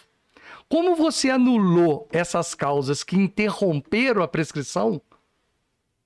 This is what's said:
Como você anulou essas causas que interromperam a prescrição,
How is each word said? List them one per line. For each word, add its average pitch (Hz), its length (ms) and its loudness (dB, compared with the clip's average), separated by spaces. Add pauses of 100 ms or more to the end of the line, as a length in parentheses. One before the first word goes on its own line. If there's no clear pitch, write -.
(680)
Como 339 280 2
você 311 320 0
anulou 196 800 2
essas 170 440 -2
causas 143 500 -2
que - 100 -6
interromperam 196 1080 0
a 160 60 0
prescrição, 160 720 -4 (1040)